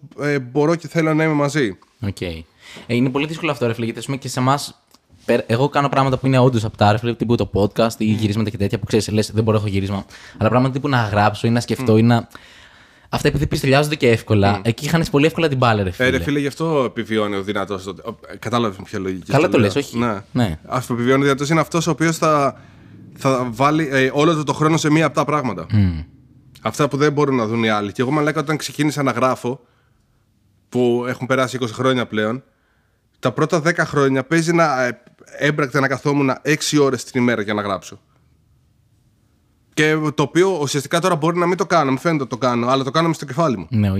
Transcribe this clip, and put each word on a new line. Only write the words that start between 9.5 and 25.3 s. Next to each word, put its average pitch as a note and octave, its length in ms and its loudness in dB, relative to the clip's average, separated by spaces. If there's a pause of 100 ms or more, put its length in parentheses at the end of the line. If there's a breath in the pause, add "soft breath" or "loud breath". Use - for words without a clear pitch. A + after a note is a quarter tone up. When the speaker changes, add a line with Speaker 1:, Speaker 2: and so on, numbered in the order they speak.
Speaker 2:
έχω G#2 100 -2
γύρισμα". G2 380 -4 (320 loud breath)
Αλλά G#2+ 120 2
πράγματα B2+ 240 2
τύπου C#3 160 -4
να B2+ 140 2
γράψω G#2 440 0
ή - 20 2
να A#2+ 100 2
σκεφτώ A#2 320 -2
Speaker 1:
Μμμ. A2 60 6
Speaker 2:
ή A2+ 60 6
να, A#2 240 4 (840 loud breath)
αυτά B2 180 0
επειδή C#3+ 200 0
πιστολιάζονται D3 480 0
και C3 140 2
εύκολα, G#2 440 2
Speaker 1:
Μμμ. G2 100 -4
Speaker 2:
εκεί A#2 260 -2
χάνεις E3 200 0
πολύ C#3+ 160 4
εύκολα D#3+ 220 0
την C#3 100 -2
μπάλα, A2+ 260 2
ρε F#2 60 -2
Speaker 1:
Ε, G#2+ 140 -4
ρε B2+ 80 4
Speaker 2:
φίλε. C3 120 0
Speaker 1:
φίλε, D3 160 -2
γι' C#3+ 80 -2
αυτό D3+ 380 -2
επιβιώνει G#2+ 500 -2
ο G2 80 -4
δυνατός F#2+ 400 -4
τότε. F#2 220 -10
Ο, A2 120 -10 (100)
ε, E2+ 100 -16
κατάλαβες A2+ 400 -2
με G2+ 100 -14
ποια G#2 120 -8
λογική F#2+ 320 -6
Speaker 2:
Καλά C#3+ 120 2
Speaker 1:
στο G3 80 0
Speaker 2:
το F3+ 60 4
Speaker 1:
λέω. A2+ 100 4
Speaker 2:
λες, G2 80 -2
όχι. C#3+ 220 -6
Speaker 1:
Ναι. A2+ 240 -2 (100)
Speaker 2:
Ναι. G#2 340 -2
Speaker 1:
Αυτό B2 220 -6
που B2+ 120 -4
επιβιώνει C3+ 220 4
ο C#3 40 2
δυνατός C#3 240 0
είναι D#3+ 100 2
αυτός E3 280 -2
ο E3+ 40 2
οποίος D#3+ 260 0
θα, D3 420 0 (600 loud breath)
θα B2+ 320 0
βάλει, D3 400 0
ε, C3 220 2
όλο D#3 220 2
του D3+ 80 -2
το C#3 100 -2
χρόνο D#3 240 2
σε D#3 140 0
μία D#3+ 140 4
από C#3 100 -2
τα D3 100 0
πράγματα. B2+ 460 -4